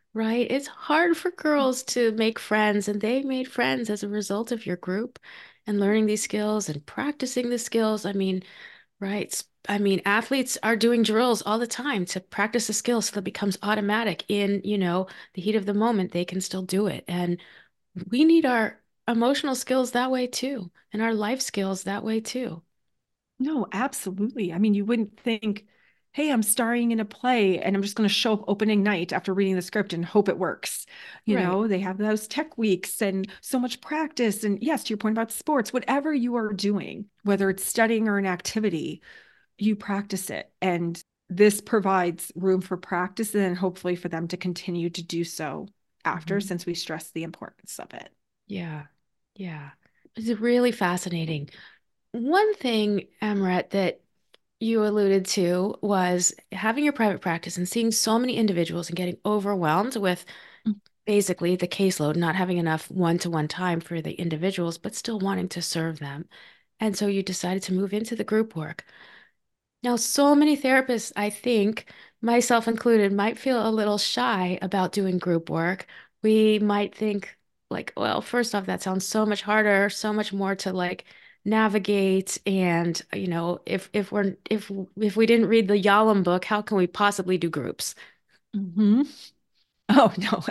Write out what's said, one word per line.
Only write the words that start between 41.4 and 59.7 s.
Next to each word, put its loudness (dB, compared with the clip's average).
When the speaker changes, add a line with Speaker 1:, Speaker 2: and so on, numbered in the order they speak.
Speaker 2:
provides 0
room 2
for -6
practice -4
and 2
then 0
hopefully -2
for -8
them -4
to -6
continue -4
to -10
do -4
so -8
after, -4
Speaker 1:
Mm-hmm. -4
Speaker 2:
since -6
we -4
stress -10
the -8
importance -14
of -16
it. -16
Speaker 1:
Yeah. -10
Yeah. -12
It's -2
really 4
fascinating. -2
One 2
thing, 0
Amrit, 0
that 0
you 2
alluded 4
to 2
was 2
having -2
your 2
private 2
practice -4
and -2
seeing 0
so 2
many 0
individuals 0
and -6
getting -4
overwhelmed 0